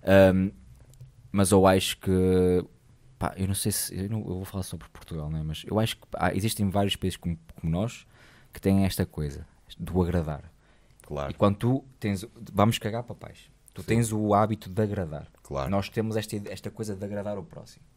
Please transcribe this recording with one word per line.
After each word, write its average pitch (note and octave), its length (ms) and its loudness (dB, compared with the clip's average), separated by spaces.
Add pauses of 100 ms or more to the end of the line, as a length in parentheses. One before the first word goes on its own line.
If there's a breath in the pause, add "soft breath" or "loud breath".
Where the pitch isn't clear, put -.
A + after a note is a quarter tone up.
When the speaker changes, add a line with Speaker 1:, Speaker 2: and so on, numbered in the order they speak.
Speaker 1:
Ahm, F#2+ 480 6 (800)
mas G2 200 2
eu F#2+ 160 8
acho F#2+ 320 4
que, F#2 680 2 (540)
pá, - 180 -4
eu F#2+ 100 -2
não G2 80 0
sei G2+ 180 -2
se, - 240 -6
eu F#2+ 120 -6
não, A2 120 -4
eu G2 40 -8 (120)
vou F#2+ 80 -8
falar F#2+ 180 -8
sobre - 260 -12
Portugal, D#2 420 -10
não D#2 80 -4
é? D#2 40 -4
Mas D#2 240 -8
eu G2+ 120 0
acho A2+ 180 0
que - 60 -20 (120)
há, F2+ 200 0
existem G2+ 340 -2
vários G2 280 0
países F#2 200 -4
como, E2+ 220 -6 (220)
como E2 120 -2
nós G2+ 340 -4 (460 soft breath)
que - 80 -16
têm G2 240 4
esta F#2 200 0
coisa D2 420 -8 (320)
do E2+ 240 -2
agradar. D#2+ 480 -2 (520 soft breath)
Speaker 2:
Claro. C#2+ 300 -6
Speaker 1:
E - 20 -8
quando G2+ 220 2
tu B2+ 280 0 (140)
tens, G2 260 -4 (280)
vamos G#2 260 4
cagar A2+ 240 -6
para A2 120 -12
pais, - 360 -20 (240)
tu - 80 -14
Speaker 2:
Sim. - 60 -16
Speaker 1:
tens A2+ 240 2
o G#2+ 200 0
hábito G#2 380 2
de F#2 120 -4
agradar. F2 440 -4 (160)
Speaker 2:
Claro. C#2 280 -6
Speaker 1:
Nós G2 180 -2
temos A2 280 -4
esta, G#2+ 200 -6 (120)
esta G2+ 220 -10
coisa G#2 240 -8
de F#2+ 100 -12
agradar G2+ 340 -8
o F#2 60 -10
próximo. - 400 -20 (120)